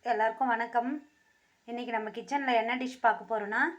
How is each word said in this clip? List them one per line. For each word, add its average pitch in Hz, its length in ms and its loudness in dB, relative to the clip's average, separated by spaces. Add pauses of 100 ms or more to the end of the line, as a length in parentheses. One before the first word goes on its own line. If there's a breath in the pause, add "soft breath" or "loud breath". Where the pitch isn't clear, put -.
(100)
எல்லாருக்கும் 226 420 2
வணக்கம். 240 380 0 (800 soft breath)
இன்னைக்கு 240 240 -6
நம்ம 214 220 -2
கிச்சன்ல 269 440 -2
என்ன 233 120 0 (100)
டிஷ் 254 220 -8
பார்க்க 214 260 4
போறோம்னா 214 320 0 (160)